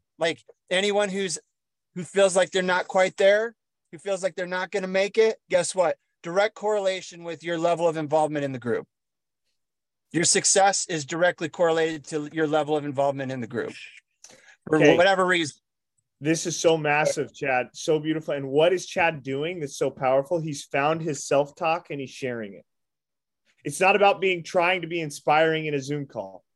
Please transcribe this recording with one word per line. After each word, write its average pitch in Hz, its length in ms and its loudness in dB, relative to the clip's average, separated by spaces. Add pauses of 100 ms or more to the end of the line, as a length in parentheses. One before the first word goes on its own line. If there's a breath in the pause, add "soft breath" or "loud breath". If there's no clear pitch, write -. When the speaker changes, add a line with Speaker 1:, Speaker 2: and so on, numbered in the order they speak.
(200)
Speaker 1:
Like, 160 240 -2 (260)
anyone 202 400 0
who's, 185 300 -4 (560)
who 175 80 -8
feels 190 320 2
like 185 160 2
they're 190 100 0
not 185 260 0
quite 185 300 2
there, 208 380 4 (360)
who 170 60 -18
feels 190 240 -6
like 180 140 -4
they're 180 100 -6
not 185 260 -6
gonna 185 160 -4
make 190 300 0
it, 220 200 4 (120)
guess 175 240 0
what? 170 240 2 (240)
Direct 180 340 0
correlation 190 680 -2
with 165 200 -10
your 170 140 -4
level 170 300 2
of 160 100 0
involvement 151 480 0
in 135 60 -4
the 131 80 -8
group. 113 260 -2 (1300)
Your 165 140 0
success 196 600 2
is 156 180 -6
directly 170 440 0
correlated 160 580 0
to 151 240 -6
your 156 160 -2
level 151 300 0
of 143 80 -4
involvement 139 460 -2
in 131 100 -6
the 110 60 -8
group. 117 260 -6 (920 loud breath)
For 151 100 0
Speaker 2:
Okay. 151 200 8
Speaker 1:
whatever 185 280 4
reason. 170 320 0 (640)
Speaker 2:
This 160 240 -2
is 165 140 -6
so 165 180 4
massive, 147 560 0
Chad. 127 400 -2
So 156 240 -2
beautiful. 156 360 -4
And 139 160 -6
what 156 240 4
is 180 120 -4
Chad 165 380 -2
doing 147 380 -6
that's 139 160 -10
so 139 120 0
powerful? 139 500 0
He's 156 260 -8
found 151 360 -2
his 156 240 -8
self-talk 160 640 -2
and 147 120 -10
he's 131 80 -12
sharing 113 440 -8
it. - 120 -20 (1000)
It's 147 160 -8
not 190 160 4
about 202 260 4
being, 180 220 0
trying 180 380 0
to 165 60 -8
be 170 120 -4
inspiring 160 680 0
in 151 80 -4
a 143 60 0
Zoom 143 280 -6
call, 95 360 -12 (120)